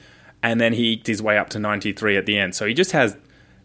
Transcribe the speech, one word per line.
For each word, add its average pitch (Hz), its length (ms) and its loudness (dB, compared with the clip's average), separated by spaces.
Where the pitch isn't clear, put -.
And 117 180 2
then 117 140 4
he 117 180 2
eked 110 140 -6
his 107 160 -2
way 107 160 2
up 98 120 -2
to 110 80 -8
ninety-three 104 600 -2
at 95 80 -2
the 104 100 0
end. 95 180 -2
So 107 120 -4
he 117 80 -2
just 180 180 0
has, 127 240 2